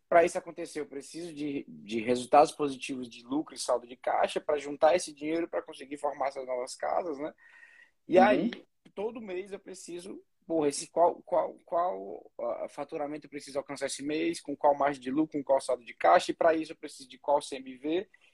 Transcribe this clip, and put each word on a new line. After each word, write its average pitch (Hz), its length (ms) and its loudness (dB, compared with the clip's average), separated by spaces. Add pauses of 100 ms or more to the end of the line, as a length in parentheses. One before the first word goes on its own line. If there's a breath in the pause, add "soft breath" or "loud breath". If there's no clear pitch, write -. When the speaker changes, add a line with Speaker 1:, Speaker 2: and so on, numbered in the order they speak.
Speaker 1:
Pra 170 160 6
isso 175 120 0
acontecer, 156 440 -8
eu 139 60 -6
preciso 156 460 -12
de, 143 340 -6
de 110 340 -8
resultados 123 520 4
positivos 131 560 -6
de 117 160 -20
lucro 139 300 -4
e 120 40 -14
saldo 120 280 -2
de 123 100 -16
caixa 185 440 0
pra 151 180 0
juntar 147 360 4
esse 180 180 -2
dinheiro 156 360 -4
pra 170 140 -4
conseguir 147 340 -14
formar 143 320 -2
essas 139 180 -8
novas 127 280 -6
casas, 151 440 -2
né? 147 140 -8 (760 soft breath)
E 170 120 4
Speaker 2:
Uhum. 185 60 10
Speaker 1:
aí, 214 260 4 (440)
todo 226 260 -6
mês 190 320 -10
eu 196 60 -10
preciso, 185 600 -14 (260)
porra, 160 220 2
esse 143 220 -2
qual, 170 340 4
qual, - 400 0
qual, 190 760 -4
ah, 117 280 -4
faturamento 147 580 -8
eu - 40 -20
preciso 143 280 -10
alcançar 139 280 -6
esse 135 180 -6
mês, 160 360 -2
com 139 160 -8
qual - 200 6
margem 139 260 0
de 127 80 -6
lucro, 156 280 0
com 135 60 -4
qual 135 160 4
saldo 120 240 -2
de - 100 -18
caixa, 175 360 6
e - 40 -2
pra 165 200 6
isso 156 160 -4
eu 165 60 -14
preciso 139 320 -14
de 127 100 -20
qual 147 240 2
C - 140 -10
M 131 200 -12
V, 156 320 -2 (260)